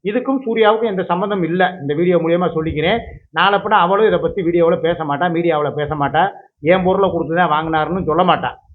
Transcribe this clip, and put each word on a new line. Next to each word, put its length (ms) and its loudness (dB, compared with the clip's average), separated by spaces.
இதுக்கும் 420 -2
சூர்யாவுக்கும் 440 2
எந்த 120 -4
சம்மந்தம் 400 -2
இல்ல. 380 0
இந்த 140 -4
வீடியோ 240 2
மூலியமா 300 0
சொல்லிக்கிறேன். 500 -2
நாளை 280 4
பின்ன 200 0
அவளும் 280 2
இதை 120 2
பத்தி 240 -2
வீடியோவுல 380 2
பேச 240 -2
மாட்டா, 260 -2
மீடியாவுல 440 0
பேச 200 -4
மாட்டா. 360 0
என் 220 2
பொருளை 280 2
கொடுத்து 240 -4
தான் 160 2
வாங்கினாருன்னு 540 -2
சொல்ல 200 2
மாட்டா. 260 0